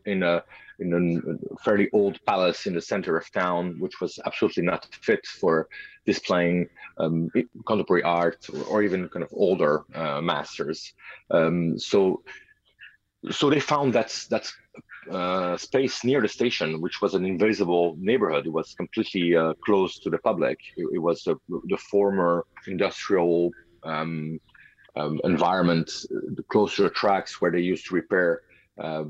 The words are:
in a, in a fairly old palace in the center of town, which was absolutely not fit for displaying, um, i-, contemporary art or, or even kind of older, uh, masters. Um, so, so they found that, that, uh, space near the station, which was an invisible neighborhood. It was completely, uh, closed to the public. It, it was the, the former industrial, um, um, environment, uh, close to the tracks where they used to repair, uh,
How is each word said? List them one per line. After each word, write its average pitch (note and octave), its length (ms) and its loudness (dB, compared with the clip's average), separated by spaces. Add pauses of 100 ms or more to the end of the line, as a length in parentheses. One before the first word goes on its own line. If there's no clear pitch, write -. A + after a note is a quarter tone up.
in F#2+ 180 0
a, E2+ 200 2 (360)
in F2 140 -4
a E2+ 680 -2
fairly G#2 300 2
old G2+ 320 2
palace F#2 400 2
in F#2+ 80 -2
the E2+ 80 -2
center F#2 340 -2
of - 160 -4
town, F2+ 480 -2
which F#2 220 -6
was - 240 -6
absolutely - 380 0
not E2+ 280 -2
fit - 340 -2
for E2 440 0 (360)
displaying, F2 600 2 (300)
um, E2 360 0
i-, - 120 2 (200)
contemporary F#2 380 2
art E2+ 500 0
or, D2 120 -8
or G#2 180 2
even F#2 240 0
kind F2 160 -8
of - 80 -8
older, E2+ 520 2 (120)
uh, D2+ 240 -4
masters. D#2+ 720 -4 (380)
Um, E2 500 2
so, F#2+ 440 2 (1080)
so D3 200 2
they C#3+ 120 4
found C#3+ 320 2
that, - 380 -2
that, - 200 -2 (580)
uh, F2+ 480 -2
space - 460 -2
near B2+ 180 2
the G#2 60 2
station, D#2+ 520 -2
which F2 220 -6
was F#2+ 140 2
an F2+ 100 0
invisible F2+ 760 2
neighborhood. F#2 460 2
It D#2+ 80 -4
was D#2 220 -4
completely, F2+ 600 0
uh, E2 200 2 (100)
closed F#2+ 380 2
to F#2 80 -2
the E2+ 80 -2
public. E2 400 0 (180)
It, E2+ 160 -4
it F2+ 60 -2
was E2 240 0
the, E2+ 140 0 (120)
the F2+ 280 -4
former F#2+ 680 2 (220)
industrial, F2 840 2 (340)
um, D#2+ 560 -6 (560)
um, D2+ 280 -4
environment, F2 680 2 (240)
uh, - 340 -8
close G#2 260 2
to G2 80 4
the F2+ 80 4
tracks G2 500 0
where F2 80 2
they F2 120 2
used F2+ 260 -2
to F#2 80 -2
repair, F2 480 2 (340)
uh, D#2 320 -6